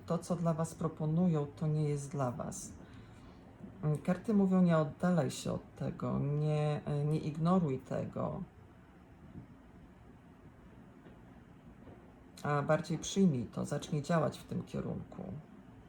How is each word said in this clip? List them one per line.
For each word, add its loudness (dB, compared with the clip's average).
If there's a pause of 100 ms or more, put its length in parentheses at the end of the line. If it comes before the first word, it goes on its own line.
To, 0
co -4
dla 2
was -2
proponują, 2
to -4
nie 2
jest -2
dla 0
was. -8 (1120)
Mm, 2
karty 0
mówią: 6
nie 8
oddalaj 2
się -4
od -6
tego, -2
nie, 2
e, 0
nie 2
ignoruj 2
tego, -4 (4000)
a 0
bardziej 0
przyjmij 2
to, -6
zacznij -4
działać 2
w -16
tym -6
kierunku. -8 (640)